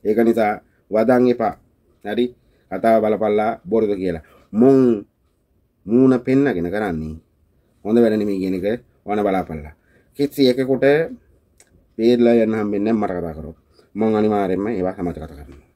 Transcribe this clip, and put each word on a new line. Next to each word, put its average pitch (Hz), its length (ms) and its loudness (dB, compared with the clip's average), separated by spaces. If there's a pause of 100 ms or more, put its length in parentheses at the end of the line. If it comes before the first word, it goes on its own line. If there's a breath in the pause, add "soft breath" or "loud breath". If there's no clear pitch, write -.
ඒක 104 140 0
නිසා 113 340 2 (380)
වදන් 123 380 2
එපා. 120 260 -2 (500)
හරි? 107 220 -2 (440)
කතාව 113 320 2
බලපල්ලා 107 500 0 (100)
බොරුද 107 300 -2
කියලා. 92 340 -6 (260 soft breath)
මුන් 123 540 4 (800)
මූණ 127 340 2
පෙන්නගෙන 127 480 0
කරන්නේ 85 460 -6 (720)
හොඳ 110 140 0
වැඩ 110 200 2
නෙමෙයි 104 200 -4
කියන 95 180 -4
එක 90 100 -6 (340)
වන 104 200 -4
බලාපල්ලා. 85 540 -4 (440)
කිසි 139 300 0
එකෙකුට 131 380 0 (1120)
බේරලා 120 380 4
යන්න 110 180 2
හම්බෙන්නේ 104 380 -2
නෑ 110 80 0
මට 95 140 -4
කතා 85 200 -8
කරොත්. 78 220 -14 (380 soft breath)
මං 110 200 0
අනිවාර්යයෙන්ම 101 540 0
ඒවා 92 260 -4
සමත 87 220 -8
කතා 78 120 -14
කරනවා. - 480 -20